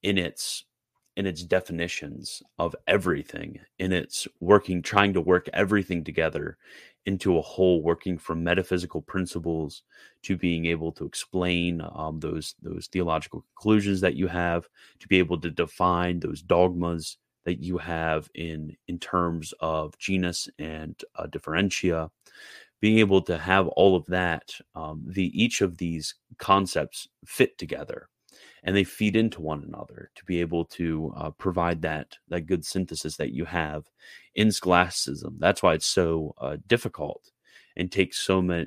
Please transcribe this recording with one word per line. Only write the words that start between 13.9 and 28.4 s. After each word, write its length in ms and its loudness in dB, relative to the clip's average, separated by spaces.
that 140 2
you 120 0
have, 400 -2
to 80 -20
be 120 6
able 200 2
to 120 -4
define 680 2
those 220 -6
dogmas 760 2
that 160 -2
you 160 -4
have 560 -2
in, 420 -8
in 100 -6
terms 600 -2
of 380 -4
genus 600 -2
and, 460 -10
uh, 120 -8
differentia, 800 -2
being 200 6
able 220 6
to 160 -2
have 320 -2
all 260 6
of 120 -2
that, 480 -2
um, 300 -10
the, 200 -2
each 200 2
of 160 0
these 380 -6
concepts 720 0
fit 320 0
together 520 -10